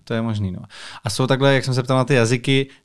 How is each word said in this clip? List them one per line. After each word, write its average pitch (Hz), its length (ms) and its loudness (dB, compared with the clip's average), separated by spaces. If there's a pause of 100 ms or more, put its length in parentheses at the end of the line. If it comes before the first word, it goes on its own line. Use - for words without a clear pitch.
To - 100 -8
je 113 80 -2
možný, 107 300 -4
no. 90 80 -12 (440)
A - 60 -2
jsou 131 180 0
takhle, 135 260 4
jak 131 120 0
jsem 135 80 -2
se 123 100 0
ptal 131 140 0
na 131 60 2
ty 135 100 0
jazyky, 131 540 2 (180)